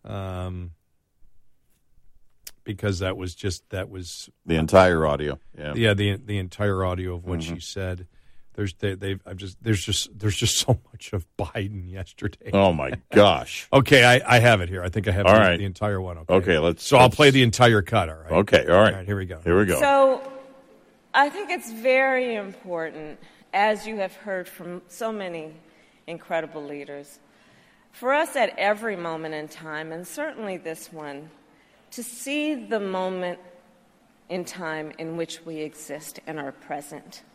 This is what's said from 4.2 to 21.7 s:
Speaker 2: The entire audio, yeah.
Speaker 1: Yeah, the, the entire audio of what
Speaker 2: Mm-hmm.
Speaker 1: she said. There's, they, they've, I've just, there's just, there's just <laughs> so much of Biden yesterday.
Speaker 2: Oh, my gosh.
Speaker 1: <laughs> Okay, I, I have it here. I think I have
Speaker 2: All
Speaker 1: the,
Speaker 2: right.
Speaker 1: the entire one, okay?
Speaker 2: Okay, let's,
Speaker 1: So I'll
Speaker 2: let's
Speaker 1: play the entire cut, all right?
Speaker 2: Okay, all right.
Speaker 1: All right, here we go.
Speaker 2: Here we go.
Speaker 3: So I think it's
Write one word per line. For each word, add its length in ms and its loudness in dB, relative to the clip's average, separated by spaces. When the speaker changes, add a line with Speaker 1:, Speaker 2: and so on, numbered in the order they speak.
Speaker 2:
The 80 0
entire 500 6
audio, 360 -2
yeah. 160 -10
Speaker 1:
Yeah, 200 2
the, 220 0
the 220 -6
entire 460 -4
audio 320 -4
of 100 -14
what 140 -4
Speaker 2:
Mm-hmm. 160 -8
Speaker 1:
she 40 -14
said. 460 -10
There's, 200 -6
they, 200 -4
they've, 320 -8
I've 100 -14
just, 240 -14
there's 240 0
just, 320 -4
there's 200 -2
just 220 0
<laughs> 60 -2
so 140 2
much 200 -14
of 140 -6
Biden 540 -8
yesterday. 640 -10
Speaker 2:
Oh, 200 6
my 200 -2
gosh. 560 6
Speaker 1:
<laughs> 40 -2
Okay, 320 8
I, 320 6
I 20 8
have 220 6
it 80 -4
here. 160 -6
I 60 -2
think 180 -2
I 20 0
have 160 0
Speaker 2:
All 80 -14
Speaker 1:
the, 60 4
Speaker 2:
right. 180 4
Speaker 1:
the 60 -4
entire 360 -4
one, 180 -10
okay? 160 0
Speaker 2:
Okay, 240 2
let's, 280 0
Speaker 1:
So 120 6
I'll 80 10
Speaker 2:
let's 100 4
Speaker 1:
play 140 8
the 120 4
entire 400 4
cut, 260 0
all 60 -10
right? 160 -16
Speaker 2:
Okay, 380 4
all 120 6
right. 120 6
Speaker 1:
All 80 -6
right, 60 -12
here 120 -2
we 80 -4
go. 160 -12
Speaker 2:
Here 160 4
we 80 4
go. 140 0
Speaker 3:
So 420 4
I 160 4
think 220 -10
it's 200 -8